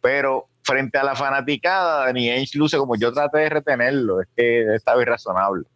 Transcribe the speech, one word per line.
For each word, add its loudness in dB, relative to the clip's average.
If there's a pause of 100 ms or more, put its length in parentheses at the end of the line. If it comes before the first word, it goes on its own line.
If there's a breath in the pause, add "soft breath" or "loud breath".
Pero 0 (160)
frente -2
a 0
la 0
fanaticada, -2
Danny -2
Ainge -4
luce 0
como, 0
"Yo 0
traté 0
de 2
retenerlo, 0
es -4
que 2
estaba 2
irrazonable" 0 (120)